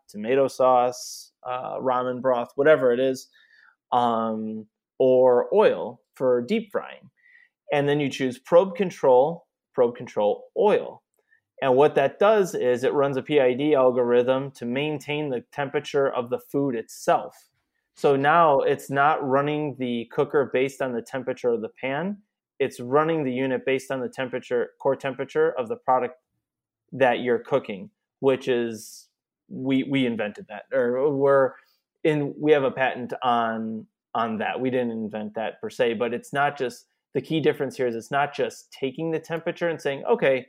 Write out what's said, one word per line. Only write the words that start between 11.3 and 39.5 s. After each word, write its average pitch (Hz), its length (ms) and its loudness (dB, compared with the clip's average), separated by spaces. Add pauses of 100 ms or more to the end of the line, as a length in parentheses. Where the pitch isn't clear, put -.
And 135 140 2
what 143 180 6
that 139 240 0
does 208 380 2
is 123 280 0
it 127 100 2
runs 139 240 0
a 127 40 -4
P 147 180 2
I 127 140 4
D 147 220 2
algorithm 127 760 2
to - 140 -14
maintain 147 640 -4
the 123 220 -6
temperature 143 600 -2
of 123 200 -4
the 123 80 -4
food 139 360 -4
itself. - 720 -4 (460)
So 143 200 2
now 147 460 4
it's - 280 0
not 139 340 2
running 143 540 -2
the 120 340 -6
cooker 139 400 0
based 135 300 -2
on 131 120 -4
the 117 100 -6
temperature 127 460 -6
of 117 120 0
the 107 80 -8
pan. 160 480 -6 (420)
It's 131 200 -4
running 151 440 0
the 131 80 -4
unit 127 320 -4
based 135 280 -2
on 135 100 -4
the 120 80 -6
temperature, 123 640 -6 (100)
core 139 140 0
temperature 139 560 -2
of 117 180 -6
the 117 60 -4
product 123 400 -2 (800)
that 123 260 2
you're 120 180 0
cooking, 110 500 -4 (300)
which 131 280 0
is, 117 600 -4 (420)
we, 131 340 -2
we 135 220 0
invented 104 420 -6
that, 104 240 -16
or 131 400 0
we're 135 420 4 (500)
in, 151 340 0
we 151 140 2
have 147 120 4
a 127 60 2
patent 123 440 -4 (100)
on, 113 640 -2 (260)
on 113 240 -2
that. 95 220 -4
We 131 100 -2
didn't 123 220 -2
invent 107 420 -8
that 107 260 -8
per 107 120 -10
se, 117 240 0
but 117 180 -2
it's 117 180 -10
not 143 240 0
just, 123 300 -8 (300)
the 131 60 -2
key 160 180 -4
difference 143 380 -2
here 127 100 0
is 117 80 -4
it's 113 160 -10
not 143 240 -2
just - 360 -6
taking 156 400 -8
the 160 80 -4
temperature 170 500 -6